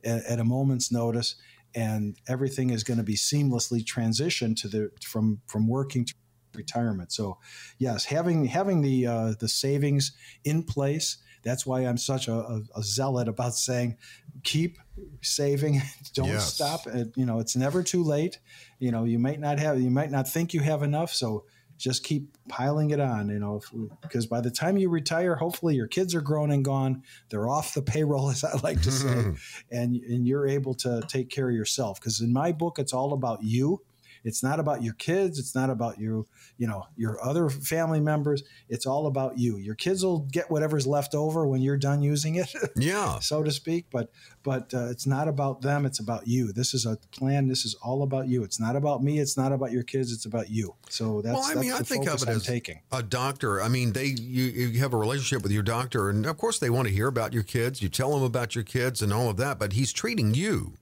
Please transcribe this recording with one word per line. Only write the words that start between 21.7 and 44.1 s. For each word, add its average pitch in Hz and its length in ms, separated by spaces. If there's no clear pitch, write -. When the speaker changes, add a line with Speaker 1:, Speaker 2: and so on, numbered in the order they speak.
Speaker 1:
just - 260
keep 143 320
piling 147 440
it 147 100
on, 110 280
you 104 80
know, 104 200
if, 110 520
'cause 117 160
by 120 160
the 120 80
time 170 280
you 190 120
retire, 170 460
hopefully 165 400
your 117 120
kids 180 280
are 165 60
grown 151 280
and 139 160
gone. 135 380
They're 107 200
off 147 260
the 143 80
payroll, 143 460
<laughs> - 20
as - 120
I - 200
like 156 200
to 131 80
say, 127 340
Speaker 2:
<laughs> - 200
Speaker 1:
and, 120 260
and 120 300
you're 139 200
able 135 280
to 120 320
take 127 220
care 131 200
of 120 60
yourself. 107 460
'Cause 113 200
in 117 120
my 156 200
book, 170 260
it's 135 140
all 135 200
about 120 300
you. 127 380
It's 110 180
not 139 180
about 143 220
your 113 140
kids. 175 420
It's - 160
not 131 160
about 117 300
you, 110 260
you 120 80
know, 101 300
your 110 280
other 151 240
family 156 520
members. 147 420
It's - 200
all 143 180
about 131 320
you. 120 200
Your 104 180
kids 185 280
will 175 180
get 143 280
whatever's 151 380
left 139 260
over 156 340
when 131 140
you're 139 160
done 139 240
using 147 320
it, 175 180
<laughs> - 100
Speaker 2:
Yeah. 170 440
Speaker 1:
so 151 240
to 151 80
speak. 165 400
But, 120 180